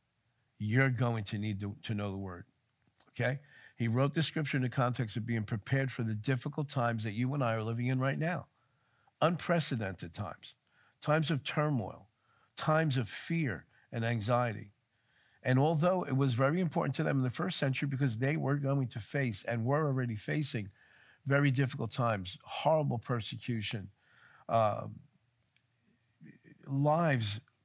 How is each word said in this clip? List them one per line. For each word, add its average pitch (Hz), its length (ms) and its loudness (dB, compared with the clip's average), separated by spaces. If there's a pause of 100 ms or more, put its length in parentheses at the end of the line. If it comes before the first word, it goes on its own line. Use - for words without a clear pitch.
(580)
you're 123 320 4
going 117 340 0
to 107 140 -6
need 101 220 -2
to, 98 220 -6
to 117 120 -4
know 101 160 -2
the 98 60 -4
word, 92 300 -10 (640)
okay? 123 300 -2 (360)
He 117 120 0
wrote 135 260 2
the 165 80 2
scripture 151 340 0
in 131 60 2
the 127 60 2
context 120 480 0
of 110 100 -4
being 117 180 0
prepared 135 480 -2
for 123 100 -4
the 110 120 -2
difficult 135 540 -2
times 117 360 0
that 110 80 -4
you 123 220 -2
and 139 100 0
I 113 100 2
are 110 80 0
living 117 240 -2
in 131 140 2
right 135 180 0
now. 160 280 -2 (760)
Unprecedented 131 920 0
times, - 400 -10 (460)
times 151 300 2
of 147 140 -2
turmoil, 131 640 -2 (480)
times 156 400 2
of 117 120 0
fear 151 580 -4 (260)
and 117 120 -2
anxiety. 113 680 0 (720)
And 127 140 4
although 170 440 4
it 135 140 -2
was 135 180 4
very 139 260 2
important 156 360 0
to 160 80 0
them 147 140 2
in 131 40 4
the 123 80 0
first 170 280 -2
century 135 280 0
because 131 320 0
they 143 180 0
were 143 200 0
going 139 320 0
to 120 100 -10
face 120 460 -4
and 113 200 -2
were 143 220 2
already 127 300 0
facing 131 540 -4 (560)
very 143 260 4
difficult 123 400 0
times, 107 500 -2
horrible 147 560 0
persecution, 110 920 -4 (580)
uh, 107 380 2 (1800)
lives 139 760 2 (240)